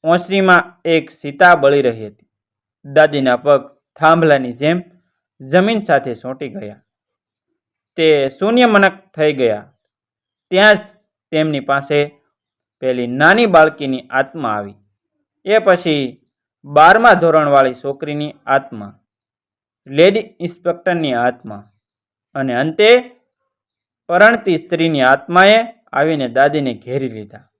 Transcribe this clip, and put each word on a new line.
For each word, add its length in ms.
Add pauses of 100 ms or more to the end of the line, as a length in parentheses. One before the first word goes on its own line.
ઓસરીમાં 800
એક 240
ચિતા 460
બળી 260
રહી 260
હતી. 200 (580)
દાદીના 520
પગ 340 (240)
થાંભલાની 580
જેમ 280 (680)
જમીન 280
સાથે 360
ચોંટી 340
ગયા. 320 (1120)
તે 340 (100)
શૂન્યમનક 800
થઈ 160
ગયા. 400 (760)
ત્યાં 260
જ 20 (540)
તેમની 280
પાસે 520 (680)
પેલી 280
નાની 380
બાળકીની 640
આત્મા 400
આવી, 260 (680)
એ 140
પછી 640 (380)
બારમા 500
ધોરણવાળી 600
છોકરીની 600 (120)
આત્મા, 540 (880)
લેડી 520
ઇન્સ્પેક્ટરની 760
આત્મા 580 (640)
અને 220
અંતે 560 (960)
પરણતી 500
સ્ત્રીની 440
આત્માએ 800 (120)
આવીને 340
દાદીને 460
ઘેરી 360
લીધા. 400 (100)